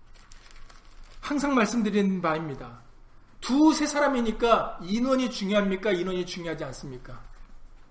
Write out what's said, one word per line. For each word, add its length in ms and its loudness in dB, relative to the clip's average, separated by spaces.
항상 340 0
말씀드리는 640 2
바입니다. 600 -4
두세 480 4
사람이니까 960 2
인원이 480 0
중요합니까? 600 0
인원이 340 -2
중요하지 400 -8
않습니까? 560 -12